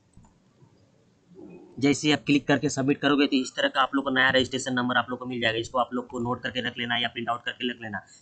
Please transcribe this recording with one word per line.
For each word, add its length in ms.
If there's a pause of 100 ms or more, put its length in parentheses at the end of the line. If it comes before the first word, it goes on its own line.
(1800)
जैसे 280
ही 60
आप 120
click 220
करके 220
submit 280
करोगे 300
तो 80
इस 200
तरह 120
का 140
आप 140
लोग 80
को 60
नया 200
registration 440
number 240
आप 120
लोग 100
को 60
मिल 160
जाएगा। 180
इसको 200
आप 140
लोग 140
को 120
note 240
करके 180
रख 160
लेना 200
या 100
प्रिंट 220
आउट 140
करके 260
रख 120
लेना, 180 (220)